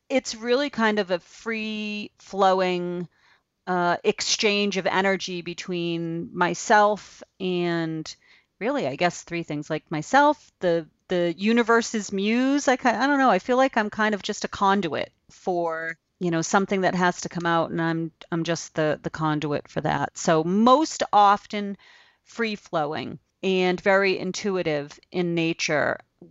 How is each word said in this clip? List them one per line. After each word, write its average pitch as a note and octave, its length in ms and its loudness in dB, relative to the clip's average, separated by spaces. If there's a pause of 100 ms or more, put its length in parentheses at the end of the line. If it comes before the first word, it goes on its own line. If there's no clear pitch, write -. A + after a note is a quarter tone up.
(100)
it's B3+ 240 0
really A#3+ 340 0
kind G#3+ 300 2
of F#3 120 -2
a F3+ 80 0
free G#3+ 1000 -8
flowing, F3+ 880 0 (580)
uh, F3 380 0
exchange G3+ 720 0
of F3+ 100 -2
energy F#3 540 0
between E3+ 960 -6
myself G#3 880 2 (180)
and E3+ 760 -4 (460)
really, A3+ 260 -2
I C3+ 100 -4
guess, F3 260 -2
three E3+ 200 -6
things, D3+ 280 -6
like D#3 200 -6
myself, C#4+ 720 2
the, E3+ 260 0 (220)
the F3 300 0
universe's A3+ 760 2
muse. B3 560 0
I B3+ 80 4
ki-, B3+ 140 0
I A3+ 160 0
don't C#4+ 120 2
know. C4 120 4
I F#3 80 4
feel B3 180 -2
like C4 220 2
I'm G#3 100 0
kind G#3+ 260 0
of F#3+ 80 -4
just - 220 -8
a F#3 40 -4
conduit G3 640 0 (200)
for, E3 640 -4 (240)
you F3 100 0
know, E3 120 0
something G3 400 0
that F3+ 120 2
has F3+ 280 0
to - 80 -10
come E3+ 160 -6
out, E3+ 240 0
and E3 100 -4
I'm, E3 320 -2 (180)
I'm E3 140 -2
just E3 300 -6
the, D3+ 280 0
the E3 80 -6
conduit D3+ 580 -2
for - 120 -8
that. D3 380 -2
So D#3+ 260 2
most A#3 580 4 (120)
often G3+ 640 2 (460)
free A3 320 -6
flowing D#3 640 -6 (240)
and F3+ 380 2
very G3 380 4
intuitive F3 800 -4 (120)
in F3 240 0
nature, E3 640 0 (320)